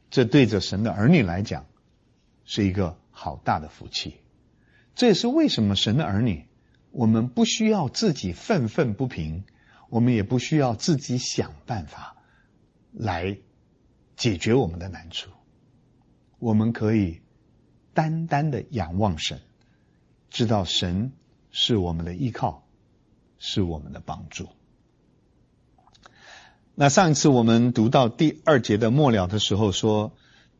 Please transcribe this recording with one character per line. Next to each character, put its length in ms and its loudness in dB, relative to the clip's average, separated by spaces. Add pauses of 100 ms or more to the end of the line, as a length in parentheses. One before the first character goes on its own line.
这 160 2
对 220 6
着 120 0
神 240 -4
的 80 -2
儿 160 0
女 140 6
来 220 -2
讲， 240 -8 (800)
是 200 -2
一 80 0
个 240 -2 (140)
好 240 -12
大 240 -2
的 100 -14
福 180 -20
气。 340 -12 (760)
这 120 2
也 60 8
是 140 0
为 200 2
什 140 -2
么 140 2
神 220 0
的 60 0
儿 180 -2
女， 260 -2 (420)
我 160 -2
们 220 2
不 180 0
需 240 0
要 180 0
自 240 -2
己 220 -8
愤 340 -2
愤 280 -2
不 100 -4
平， 400 -8 (440)
我 100 -2
们 140 4
也 100 0
不 160 -2
需 180 -2
要 160 2
自 240 -2
己 220 -6
想 340 -6 (140)
办 180 -8
法 320 -20 (720)
来 460 -6 (800)
解 220 -2
决 180 0
我 100 2
们 140 -8
的 100 -10
难 220 -16
处。 180 -12 (1120)
我 160 0
们 180 2
可 220 0
以 260 0 (720)
单 320 -2
单 240 -2
的 220 -6
仰 260 -4
望 220 0
神， 200 -8 (920)
知 160 0
道 180 0
神 480 -4 (380)
是 260 0
我 160 -2
们 100 -6
的 120 -8
依 160 -4
靠， 340 -8 (720)
是 240 -4
我 160 -4
们 160 -14
的 100 -16
帮 260 -12
助。 200 -14 (2250)
那 160 4
上 220 6
一 20 2
次 160 4
我 140 6
们 300 4
读 160 4
到 200 4
第 340 0
二 160 6
节 180 2
的 120 2
末 220 4
了 160 2
的 100 -4
时 180 0
候 160 2
说， 420 -2 (460)